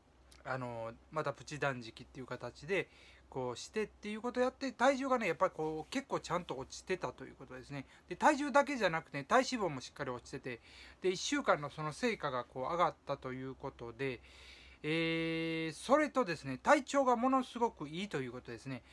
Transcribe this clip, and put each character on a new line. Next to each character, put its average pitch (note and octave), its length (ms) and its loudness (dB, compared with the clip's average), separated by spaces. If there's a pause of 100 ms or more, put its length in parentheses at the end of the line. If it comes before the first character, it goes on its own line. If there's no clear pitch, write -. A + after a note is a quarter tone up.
(440)
う、 - 40 -12
あ C3 80 -2
の A#2 360 -6
ー、 - 20 -12 (160)
ま D#3 140 -2
た D3 80 0
プ - 120 -10
チ D3+ 140 -8
断 C3+ 240 0
食 A2+ 220 -14
っ - 20 -20
て - 140 -14
い - 20 -8
う B2 40 -12
形 B2 420 -10
で、 F3+ 200 2 (400)
こ B2+ 220 -4
う A#2 60 -6
し - 120 -12
て A3 160 -2
っ - 40 -8
て - 200 -12
い G#3+ 60 -4
う A3 80 -8
こ A#3+ 80 -4
と B3 80 -4
を B3 60 4
や B3+ 60 2
っ - 20 -8
て、 C4 180 -6
体 C4 280 4
重 C4+ 100 -2
が B3+ 100 4
ね、 A3+ 80 0
や D#3+ 80 4
っ - 20 -16
ぱ F#3 120 6
り - 40 -4
こ D#3 360 -4
う、 - 20 -12
結 C#4 160 -4
構 E3+ 140 -2
ち - 100 -8
ゃ E3 80 2
ん F3 60 -6
と C3 120 -6
落 C3 140 -8
ち - 120 -14
て F#3+ 140 -2
た B2+ 160 -4
と - 120 -12
い B2 60 -14
う A#2 40 -18
こ C#3 120 -18
と B2+ 80 -16
で B2+ 100 -14
す - 60 -16
ね。 C#3 140 -8 (240)
で、 F#3 60 -6
体 C#4 220 6
重 C#4+ 160 -2
だ C#4 120 8
け C#4+ 120 -4
じ G#3+ 100 2
ゃ F3 40 6
な E3 120 -2
く - 80 -18
て、 C#3+ 140 -6
体 A3 140 6
脂 C4 60 6 (200)
肪 E3+ 60 2
も C3+ 100 -6
し - 100 -14
っ - 20 -20
か D3 120 -6
り C3 60 -4
落 A#2+ 140 -6
ち - 60 -18
て C#3+ 80 -8
て、 B2+ 220 -8 (420)
で、 F#3 80 2
一 F#3+ 100 0
週 C#4+ 220 0
間 F3+ 180 4
の D3 80 -6
そ D#3 140 -10
の D3+ 100 -4
成 A#3 240 0
果 D3 140 -2
が B2 140 -2
こ - 160 -10
う、 - 20 -2
上 D3+ 140 -2
が E3+ 140 4
っ - 40 -8 (140)
た C#3+ 80 -2
と C3 160 -8
い C3 100 -8
う C3 140 -8
こ C3+ 160 -8
と A#2 200 -12
で、 B2 280 -4 (640)
え E3 880 0
ー、 - 20 -8
そ - 240 4
れ D4+ 100 4
と B3+ 160 2
で E3 120 -2
す - 80 -10
ね、 C3 120 -4
体 B3+ 280 6
調 C#4 200 4
が B3 100 6
も A#3+ 140 2
の C4 160 4
す - 140 -10
ご A3+ 120 2
く - 160 -8
い E3 180 -4
い G3+ 40 -6
と D3 140 -2
い B2+ 60 -4
う A#2 40 -10
こ B2 80 -10
と - 100 -12
で A#2 60 -8
す - 80 -12
ね。 C3+ 160 -8 (120)